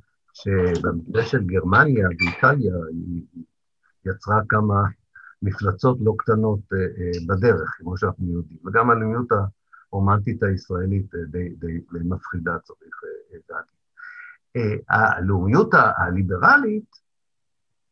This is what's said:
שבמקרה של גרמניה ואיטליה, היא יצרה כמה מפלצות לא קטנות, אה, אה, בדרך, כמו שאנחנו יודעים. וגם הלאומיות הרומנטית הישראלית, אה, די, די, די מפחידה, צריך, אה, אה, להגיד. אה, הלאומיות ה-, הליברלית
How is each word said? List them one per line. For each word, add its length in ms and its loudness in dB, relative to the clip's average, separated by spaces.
שבמקרה 920 0
של 220 0
גרמניה 640 4
ואיטליה, 680 0
היא 320 -8
יצרה 420 0
כמה 340 2
מפלצות 580 0
לא 180 2
קטנות, 420 2
אה, 60 0
אה, 320 -2
בדרך, 500 2
כמו 180 -6
שאנחנו 360 -4
יודעים. 340 -6
וגם 240 2
הלאומיות 380 0
הרומנטית 500 0
הישראלית, 720 -2
אה, 100 -6
די, 240 -6
די, 300 -8
די 260 -12
מפחידה, 540 -6
צריך, 460 -20
אה, 320 -16
אה, 40 -20
להגיד. 1300 -10
אה, 260 2
הלאומיות 580 2
ה-, 220 6
הליברלית 960 2